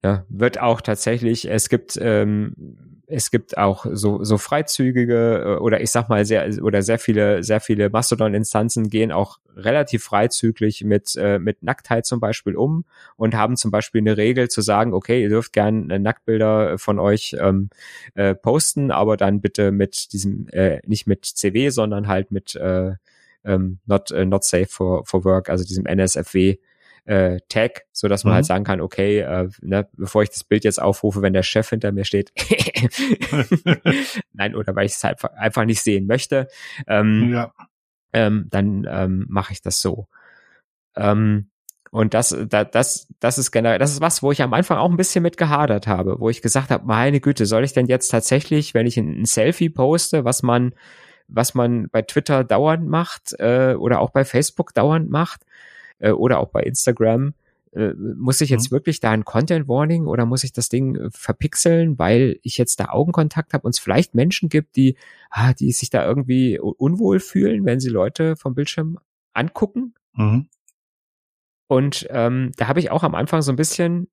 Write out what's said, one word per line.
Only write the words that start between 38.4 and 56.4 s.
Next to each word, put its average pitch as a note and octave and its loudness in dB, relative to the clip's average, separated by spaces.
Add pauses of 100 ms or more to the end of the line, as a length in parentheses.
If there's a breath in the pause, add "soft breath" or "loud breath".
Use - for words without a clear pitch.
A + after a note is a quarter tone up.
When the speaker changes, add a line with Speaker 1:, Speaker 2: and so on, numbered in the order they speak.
Speaker 1:
dann, G2 0
ähm, F#2+ -2
mache G2 -4
ich - -16
das - -4
so. G2+ -4 (880 soft breath)
Ähm, G#2 2 (420)
und A2 2
das, A2+ 0 (120)
da, G#2+ 2
das, - -2 (140)
das B2+ 0
ist C3 -4
generell, A2+ 2
das C#3+ 2
ist C#3+ -6
was, E3 -2
wo C#3+ 2
ich C#3+ 0
am B2 0
Anfang E3 2
auch E3+ 2
ein E3+ 2
bisschen F3+ 0
mit E3+ 0
gehadert D3 0
habe, F#2+ 0
wo A2 0
ich A#2 -4
gesagt C3+ -2
habe, - -2
meine B2+ 2
Güte, C3+ 0
soll A2 2
ich C3+ -2
denn B2+ 2
jetzt B2+ 0
tatsächlich, D3 0
wenn A#2 2
ich A#2+ -2
ein, F2 -2
ein A2+ 0
Selfie D#3 2
poste, D3+ 0
was B2 0
man, B2 2 (540 loud breath)
was - 0
man A#2+ 2
bei A2+ 0
Twitter C#3+ 0
dauernd D#3 2
macht, - -4
äh, B2+ 2
oder A#2 0
auch - 0
bei C3+ 2
Facebook - -2
dauernd D#3 2
macht, D#3 -4 (560 loud breath)
äh, G#2+ 2
oder A2 2